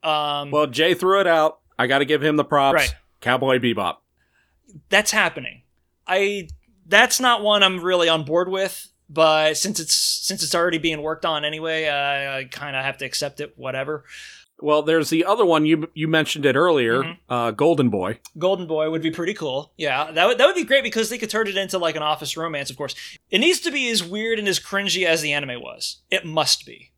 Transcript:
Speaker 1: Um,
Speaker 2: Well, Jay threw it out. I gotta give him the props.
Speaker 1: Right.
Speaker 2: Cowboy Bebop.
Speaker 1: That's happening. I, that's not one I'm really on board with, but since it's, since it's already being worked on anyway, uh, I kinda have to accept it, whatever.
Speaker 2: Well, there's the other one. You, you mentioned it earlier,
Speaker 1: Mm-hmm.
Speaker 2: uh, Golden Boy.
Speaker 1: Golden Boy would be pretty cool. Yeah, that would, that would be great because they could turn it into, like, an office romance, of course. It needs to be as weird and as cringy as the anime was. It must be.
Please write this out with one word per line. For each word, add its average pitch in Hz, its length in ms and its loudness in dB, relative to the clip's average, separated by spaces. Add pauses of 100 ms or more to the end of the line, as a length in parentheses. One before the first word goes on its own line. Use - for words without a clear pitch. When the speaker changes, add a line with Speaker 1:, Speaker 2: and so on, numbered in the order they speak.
Speaker 1:
Um, 147 480 -2
Speaker 2:
Well, 147 160 2
Jay 156 260 2
threw 185 260 2
it 196 60 2
out. 160 340 4 (200)
I 123 80 2
gotta 139 180 2
give 143 180 0
him 151 140 2
the 147 80 2
props. 139 300 2
Speaker 1:
Right. 139 200 0 (260)
Speaker 2:
Cowboy 127 360 2
Bebop. 107 400 0 (920)
Speaker 1:
That's 208 220 4
happening. 165 520 -4 (440)
I, 196 400 0 (380)
that's 214 340 4
not 240 220 2
one 208 220 4
I'm 185 180 2
really 175 260 2
on 160 160 2
board 170 260 0
with, 190 380 -4 (220)
but 156 480 4
since 208 220 -4
it's, 160 160 0
since - 480 -4
it's 151 100 -4
already 170 240 0
being 156 240 -4
worked 156 240 -6
on 151 180 -2
anyway, 156 420 -4
uh, 139 520 -2
I 135 120 -8
kinda 139 340 -8
have 135 160 -6
to 143 60 -8
accept - 360 -6
it, 147 160 -12
whatever. 135 480 -8 (540)
Speaker 2:
Well, 151 240 2
there's 156 260 2
the 165 160 2
other 214 200 4
one. 156 200 4
You, 156 280 2
you 156 140 -4
mentioned 156 380 0
it 131 100 4
earlier, 135 480 2
Speaker 1:
Mm-hmm. 165 300 -8
Speaker 2:
uh, 117 180 0
Golden 143 380 2
Boy. 101 300 -4 (180)
Speaker 1:
Golden 185 280 0
Boy 156 260 -2
would 160 100 -4
be 160 100 -2
pretty 175 220 -4
cool. 147 440 -6
Yeah, 151 340 -2
that 165 140 2
would, 233 120 2
that 233 80 6
would 370 100 2
be 349 80 -2
great 269 200 2
because 220 260 -2
they 240 80 -8
could 220 140 -6
turn 214 160 -2
it 196 100 -6
into, 190 220 -4
like, 160 180 -2
an 151 60 -6
office 151 340 -4
romance, 156 320 -6
of 131 80 -14
course. 139 180 -8 (340)
It 185 100 2
needs 339 220 4
to 339 100 -4
be 262 180 -2
as 220 140 0
weird 214 360 -4
and 208 80 -4
as 180 140 0
cringy 190 440 -2
as 165 160 2
the 151 120 -2
anime 135 280 -6
was. - 360 -10 (140)
It 190 140 0
must 156 400 -2
be. 170 320 -20